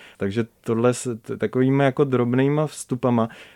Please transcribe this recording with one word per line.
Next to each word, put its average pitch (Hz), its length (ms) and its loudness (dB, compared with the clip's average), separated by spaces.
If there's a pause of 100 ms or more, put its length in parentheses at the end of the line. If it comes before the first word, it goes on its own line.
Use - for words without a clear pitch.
(160)
Takže 104 300 -2 (140)
tohle 117 340 0
s 120 220 -6
t-, 113 200 -10
takovými 131 480 2
jako 135 200 2
drobnýma 131 600 2
vstupama, 120 640 -2 (280)